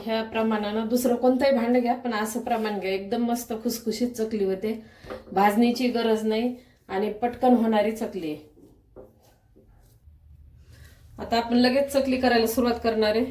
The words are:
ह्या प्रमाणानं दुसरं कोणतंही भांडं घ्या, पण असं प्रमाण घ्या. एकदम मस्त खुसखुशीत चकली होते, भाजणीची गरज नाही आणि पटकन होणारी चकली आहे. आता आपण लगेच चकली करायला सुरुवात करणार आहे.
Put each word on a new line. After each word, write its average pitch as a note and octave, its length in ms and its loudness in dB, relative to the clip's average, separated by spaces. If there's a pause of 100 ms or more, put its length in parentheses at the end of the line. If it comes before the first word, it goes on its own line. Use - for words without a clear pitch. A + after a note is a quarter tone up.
ह्या A3 200 -2
प्रमाणानं A3 680 -2
दुसरं B3 280 2
कोणतंही B3+ 400 4
भांडं A#3+ 240 2
घ्या, A#3+ 140 2
पण B3 200 -4
असं G#3+ 260 -4
प्रमाण G#3+ 380 -2
घ्या. F#3 120 -4
एकदम G3+ 400 -2
मस्त A#3+ 220 -4 (100)
खुसखुशीत A#3+ 500 -4
चकली A3 320 -2
होते, F#3+ 300 -2 (580)
भाजणीची A#3 560 4
गरज A3 380 0
नाही A#3 280 0 (340)
आणि G3+ 240 -2
पटकन A#3+ 440 2
होणारी A3 360 2
चकली E3 400 -6
आहे. - 180 -14 (2750)
आता - 180 -4
आपण A#3 200 0
लगेच B3 360 4
चकली C4 280 0
करायला A#3 260 4
सुरुवात A#3 380 0
करणार A3 320 2
आहे. B3 140 2